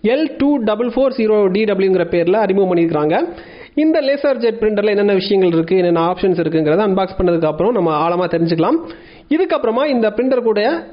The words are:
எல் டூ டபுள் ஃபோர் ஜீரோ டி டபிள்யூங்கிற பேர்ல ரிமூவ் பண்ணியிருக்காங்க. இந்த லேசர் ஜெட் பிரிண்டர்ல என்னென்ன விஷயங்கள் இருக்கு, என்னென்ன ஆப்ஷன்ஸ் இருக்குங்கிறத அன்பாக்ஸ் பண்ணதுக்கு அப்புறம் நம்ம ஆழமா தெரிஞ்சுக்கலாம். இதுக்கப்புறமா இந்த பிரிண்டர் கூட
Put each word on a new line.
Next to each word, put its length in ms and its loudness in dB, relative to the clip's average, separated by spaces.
எல் 360 0
டூ 200 2
டபுள் 300 -2
ஃபோர் 280 0
ஜீரோ 340 2
டி 140 0
டபிள்யூங்கிற 400 0
பேர்ல 380 0
ரிமூவ் 200 2
பண்ணியிருக்காங்க. 520 0
இந்த 260 2
லேசர் 360 0
ஜெட் 240 -2
பிரிண்டர்ல 280 0
என்னென்ன 240 2
விஷயங்கள் 400 2
இருக்கு, 240 0
என்னென்ன 360 2
ஆப்ஷன்ஸ் 300 0
இருக்குங்கிறத 460 0
அன்பாக்ஸ் 300 -2
பண்ணதுக்கு 260 0
அப்புறம் 280 0
நம்ம 360 0
ஆழமா 220 -2
தெரிஞ்சுக்கலாம். 460 0
இதுக்கப்புறமா 580 0
இந்த 240 0
பிரிண்டர் 320 -2
கூட 500 -2